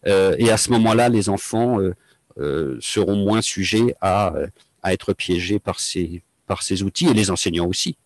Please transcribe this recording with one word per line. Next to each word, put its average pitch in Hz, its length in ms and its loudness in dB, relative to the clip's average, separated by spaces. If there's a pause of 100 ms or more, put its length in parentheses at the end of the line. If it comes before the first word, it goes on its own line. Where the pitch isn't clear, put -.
euh, 95 320 4
et 117 140 4
à 107 60 4
ce - 140 0
moment-là, 113 380 4
les 107 200 2
enfants, 113 500 0
euh, 95 160 -2 (440)
euh, 71 420 -4
seront 101 340 -2
moins 104 260 0
sujets 107 600 0
à, 95 340 0
euh, 76 120 -4 (340)
à 92 120 0
être 92 200 -4
piégés 90 460 -2
par - 200 -6
ces, 87 440 -6 (240)
par 95 160 -4
ces 95 200 -2
outils, 127 240 0
et 143 60 4
les 104 180 2
enseignants 87 360 -2
aussi. 107 280 -4 (100)